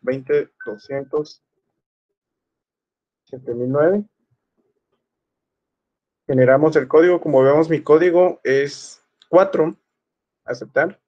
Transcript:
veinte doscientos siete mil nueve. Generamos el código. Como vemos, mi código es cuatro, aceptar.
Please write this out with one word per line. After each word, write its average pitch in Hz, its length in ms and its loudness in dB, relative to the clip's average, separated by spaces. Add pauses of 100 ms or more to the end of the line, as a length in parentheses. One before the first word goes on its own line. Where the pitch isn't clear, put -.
veinte 135 480 -4 (160)
doscientos 139 760 -10 (1800)
siete 131 300 -12
mil 123 180 -6
nueve. 175 320 0 (2250)
Generamos 135 500 2
el 135 100 0
código. 170 360 2
Como 165 200 2
vemos, 156 280 2
mi 156 100 -2
código 170 640 2
es 139 580 -4 (280)
cuatro, 175 440 0 (680)
aceptar. 139 640 -6